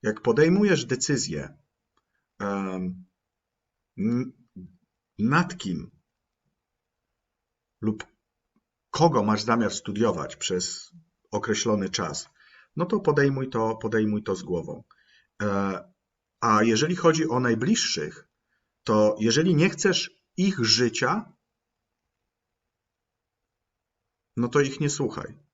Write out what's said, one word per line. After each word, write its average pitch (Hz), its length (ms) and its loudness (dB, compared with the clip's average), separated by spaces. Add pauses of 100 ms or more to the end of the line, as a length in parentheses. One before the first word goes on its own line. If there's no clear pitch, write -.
jak 107 200 -4
podejmujesz 160 640 4
decyzję, 92 720 -4 (800)
em, 95 680 -6 (920)
n-, 120 340 -2 (880)
nad 151 380 2
kim 90 340 -8 (1900)
lub 107 220 -2 (880)
kogo 151 320 4
masz 104 200 2
zamiar 113 300 2
studiować 104 640 -2
przez - 560 -6 (400)
określony 104 580 -2
czas, 85 400 -6 (460)
no 165 100 -2
to 196 140 -2
podejmuj 139 500 2
to, 113 260 0
podejmuj 107 480 0
to 98 120 -2
z 90 80 -12
głową. 82 400 -6 (580)
E, 98 420 -2 (560)
a 110 240 4
jeżeli 120 320 2
chodzi 156 320 2
o 120 120 0
najbliższych, 117 880 -2 (560)
to 107 360 4
jeżeli 147 360 2
nie 170 140 4
chcesz - 420 0 (260)
ich 185 280 0
życia, 123 680 0 (3000)
no 120 100 0
to 143 140 2
ich 135 180 -2
nie 147 100 0
słuchaj - 480 -6 (160)